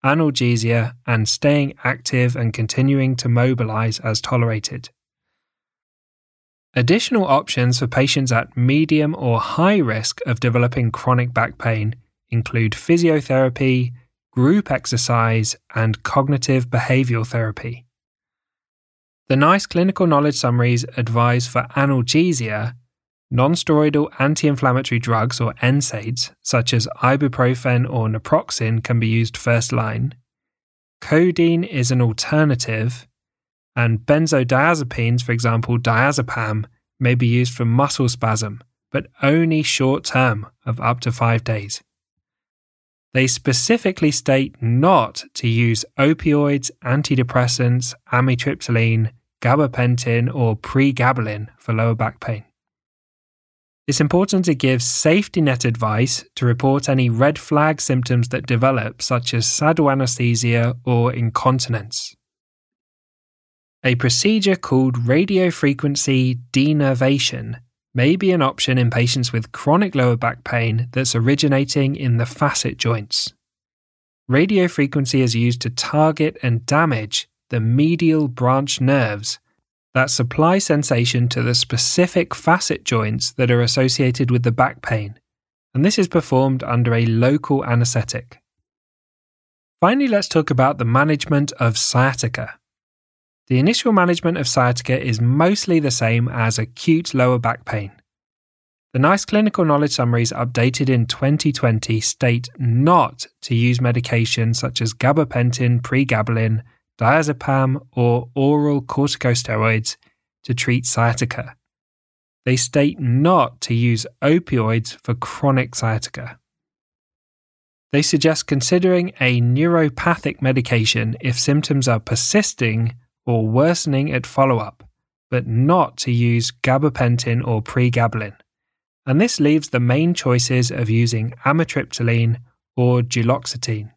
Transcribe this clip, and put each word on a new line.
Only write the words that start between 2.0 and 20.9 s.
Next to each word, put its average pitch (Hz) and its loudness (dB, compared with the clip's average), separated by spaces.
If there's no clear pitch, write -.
and 117 -2
continuing 131 0
to 123 -4
mobilize 117 0
as 110 -4
tolerated. 117 -4
Additional 185 2
options 127 0
for 123 -2
patients 131 0
at - -2
medium 151 2
or 117 0
high 185 0
risk 113 -2
of 120 -2
developing 120 0
chronic 123 -2
back 117 -2
pain 110 -2
include 113 -2
physiotherapy, 131 0
group 156 2
exercise, 113 0
and 113 0
cognitive 131 0
behavioral 120 0
therapy. 117 -8
The 131 2
nice 165 4
clinical 185 0
knowledge 147 2
summaries 120 0